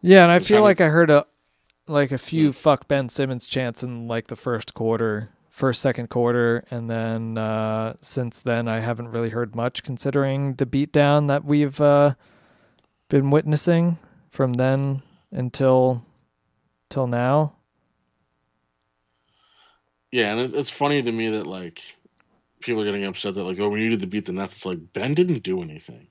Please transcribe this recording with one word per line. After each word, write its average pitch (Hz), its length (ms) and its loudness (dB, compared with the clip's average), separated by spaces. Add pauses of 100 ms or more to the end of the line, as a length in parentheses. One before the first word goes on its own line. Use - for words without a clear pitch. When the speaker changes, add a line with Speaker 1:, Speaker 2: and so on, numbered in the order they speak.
Speaker 1:
Yeah, 185 160 10
and 170 80 8
I 175 60 6
Speaker 2:
Just 175 120 2
Speaker 1:
feel 214 100 6
Speaker 2:
haven't 214 100 6
Speaker 1:
like 190 140 4
I 160 60 6
heard 160 200 4
a, 147 160 6 (640)
like, 143 240 0
a 131 60 -4
few 156 320 0
Speaker 2:
Mm. 127 40 -6
Speaker 1:
"fuck - 340 2
Ben 139 200 -2
Simmons" 131 380 -4
chants 127 360 -6
in, 120 240 -10
like, 117 200 -4
the 117 100 -12
first - 380 -6
quarter, 113 560 -2 (180)
first, - 320 -2
second 120 300 -2
quarter, 120 600 0
and 117 200 -8
then, 113 480 -6
uh, 110 640 -4
since - 400 -8
then 117 260 -2
I 113 120 -2
haven't 117 280 -6
really 117 220 -4
heard 113 260 -6
much 120 260 -6
considering 139 760 -2
the 139 100 -2
beatdown 143 640 2
that 143 180 -2
we've, 147 340 0
uh, 143 360 4 (920)
been 139 220 2
witnessing 165 680 2 (320)
from 127 260 -2
then 135 460 0 (300)
until, 127 760 0 (840)
till 135 160 -4
now. 127 480 0 (2500)
Speaker 2:
Yeah, 110 220 0
and 113 80 -2
it's, 127 120 -4
it's 143 180 -4
funny 143 300 -2
to 120 120 -4
me 113 180 -4
that, 107 160 -4
like, 90 500 -14 (640)
people 110 220 -4
are - 20 -2
getting 101 200 -4
upset 95 300 -8
that, 95 100 -6
like, 92 140 -6
"Oh, 104 120 0
we 107 100 -4
needed 113 200 0
to 95 60 -6
beat 98 200 -6
the 90 80 -8
Nets." 95 220 -8
It's - 100 -10
like, 95 260 -8
Ben 139 220 -4
didn't 170 280 0
do 185 200 -6
anything. 151 480 -18